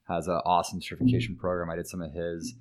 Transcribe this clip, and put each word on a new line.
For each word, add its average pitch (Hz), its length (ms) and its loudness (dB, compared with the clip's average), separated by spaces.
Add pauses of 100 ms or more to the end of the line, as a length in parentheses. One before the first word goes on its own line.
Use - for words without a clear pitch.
has 85 200 -2
an 87 180 2
awesome 87 360 2
certification 117 540 2
program. 87 340 0
I 82 60 -2
did 85 100 -4
some 92 160 -8
of 80 100 -6
his, 85 500 -4